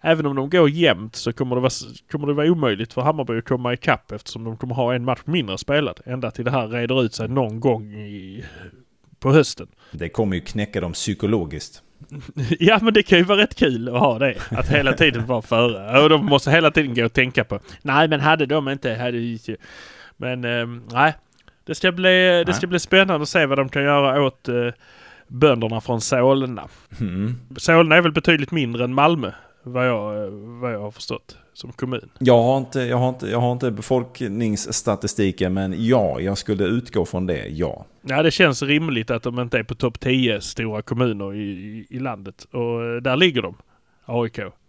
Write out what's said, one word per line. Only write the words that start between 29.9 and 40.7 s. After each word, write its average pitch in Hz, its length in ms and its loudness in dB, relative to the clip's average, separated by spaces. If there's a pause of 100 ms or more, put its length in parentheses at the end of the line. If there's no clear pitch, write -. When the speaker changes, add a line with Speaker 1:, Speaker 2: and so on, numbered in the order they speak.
Speaker 1:
eh, 95 80 -8
vad 117 420 -10
jag 101 60 -8
har 104 100 -10
förstått, - 460 -14 (160)
som 123 200 -18
kommun. 127 360 -8 (100)
Speaker 2:
Jag 123 240 6
har 131 160 2
inte, 131 220 -4
jag 123 160 -2
har 123 120 2
inte, 127 180 -6
jag 107 140 -2
har 123 120 2
inte 123 180 -2
befolkningsstatistiken, 107 1800 -2
men 95 320 -2
ja, 101 340 2
jag 98 180 -2
skulle 101 260 -2
utgå 107 400 -2
från 92 220 -4
det, 71 220 -4
ja. 78 360 -6 (180)
Speaker 1:
Ja, 135 200 -2
det 160 80 4
känns 151 320 2
rimligt 143 480 0
att 117 120 -4
de 123 180 -6
inte 120 180 -2
är 113 40 -2
på 113 120 -8
topp 117 260 -4
tio 127 400 0
stora 107 420 -8